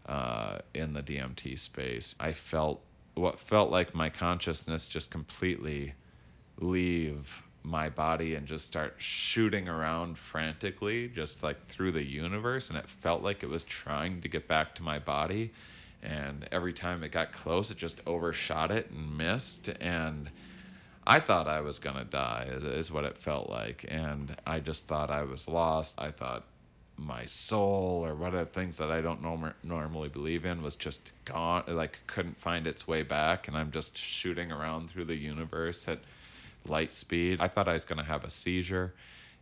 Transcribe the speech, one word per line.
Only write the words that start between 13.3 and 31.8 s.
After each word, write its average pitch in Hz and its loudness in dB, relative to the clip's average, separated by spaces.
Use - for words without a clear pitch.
it 67 -2
was 82 -2
trying 82 -2
to - -4
get 80 -2
back 78 4
to 80 -8
my 76 0
body. 85 0
And 71 -4
every 87 0
time 87 -4
it 82 -6
got 80 0
close, 95 2
it - -6
just 82 -6
overshot 82 2
it 110 2
and 76 -4
missed, 92 0
and 78 -2
I 139 12
thought 90 6
I 76 2
was 73 -2
gonna 67 -4
die, 62 0
is, 65 -4
is 76 -2
what 76 0
it - -4
felt 65 -2
like. 55 -6
And 73 -2
I 80 0
just 76 -4
thought 76 0
I 73 2
was 65 -4
lost. 80 4
I 76 -2
thought 64 -6
my 64 -6
soul, 98 4
or 78 -2
what 87 -2
are 87 2
things 90 -4
that 78 0
I 80 4
don't 82 0
norm-, 80 -2
normally 78 -2
believe 76 0
in, 87 0
was 76 -4
just - -8
gone, 85 4
like, 80 0